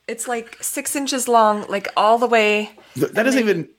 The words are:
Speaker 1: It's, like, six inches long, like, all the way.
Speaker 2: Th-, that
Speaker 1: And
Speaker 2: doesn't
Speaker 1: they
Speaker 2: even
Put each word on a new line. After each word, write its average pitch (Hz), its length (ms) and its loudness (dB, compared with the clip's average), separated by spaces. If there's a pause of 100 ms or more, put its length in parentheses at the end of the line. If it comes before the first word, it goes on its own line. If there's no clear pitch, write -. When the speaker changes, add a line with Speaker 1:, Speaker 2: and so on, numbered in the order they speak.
Speaker 1:
It's, 226 200 -10
like, 233 360 -8
six - 320 -8
inches 269 320 -4
long, 214 420 2
like, 196 260 -6
all 220 220 4
the 233 100 0
way. 214 440 2 (240)
Speaker 2:
Th-, 127 120 0
that - 100 -6
Speaker 1:
And 220 80 0
Speaker 2:
doesn't 262 80 2 (120)
Speaker 1:
they 208 60 2
Speaker 2:
even 170 280 -4